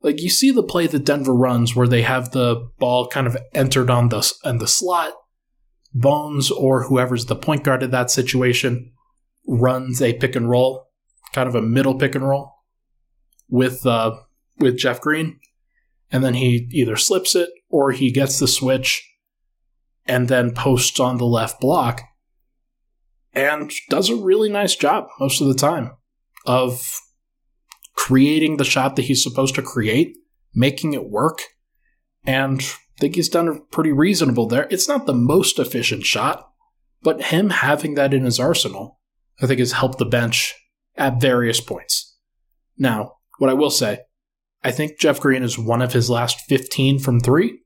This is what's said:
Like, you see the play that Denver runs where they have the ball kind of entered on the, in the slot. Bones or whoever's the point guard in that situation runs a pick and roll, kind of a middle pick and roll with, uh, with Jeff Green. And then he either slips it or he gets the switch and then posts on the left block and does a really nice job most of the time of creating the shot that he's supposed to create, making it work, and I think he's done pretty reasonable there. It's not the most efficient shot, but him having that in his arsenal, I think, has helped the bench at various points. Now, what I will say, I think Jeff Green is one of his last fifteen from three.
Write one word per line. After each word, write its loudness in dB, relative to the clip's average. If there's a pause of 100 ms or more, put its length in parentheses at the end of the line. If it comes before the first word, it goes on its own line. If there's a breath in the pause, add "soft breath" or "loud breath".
Like, -2
you -2
see 4
the 2
play 0
that -2
Denver 0
runs 2
where 2
they 2
have -2
the -2
ball 0
kind -2
of -2 (160)
entered 2
on 4
the, -2 (120)
in -2
the -4
slot. 0 (800)
Bones 0
or 2
whoever's 0
the -2
point -4
guard 2
in -4
that 0
situation 0 (560)
runs 0
a 2
pick -2
and 0
roll, 2 (460)
kind 0
of -2
a 0
middle 2
pick 0
and -2
roll -2 (960)
with, 0
uh, 0 (440)
with 2
Jeff -2
Green. -4 (720)
And 0
then 0
he 0
either 0
slips 0
it 0 (180)
or 2
he 0
gets 0
the 0
switch -2 (1000)
and 0
then 2
posts 0
on 0
the 0
left -2
block 0 (1300)
and -2 (180)
does 2
a 0
really 2
nice 0
job 0 (100)
most -2
of 2
the 4
time 0 (560)
of 0 (1080)
creating 2
the 0
shot 0
that -2
he's 0
supposed -2
to -4
create, -2 (380)
making 0
it -8
work, -2 (840)
and -2
I -10
think 0
he's 0
done 0 (120)
pretty 0
reasonable 2
there. 0
It's -2
not -2
the 0
most 2
efficient -4
shot, -2 (540)
but 0
him 2
having 0
that 2
in 2
his 0
arsenal, -4 (420)
I 0
think, 2
has 0
helped -2
the 0
bench -2 (420)
at 0
various 2
points. -8 (640)
Now, -2 (220)
what 4
I 2
will 2
say, -2 (600)
I -2
think -6
Jeff 2
Green 2
is -4
one 0
of -2
his 2
last -2
fifteen 0
from 2
three. 2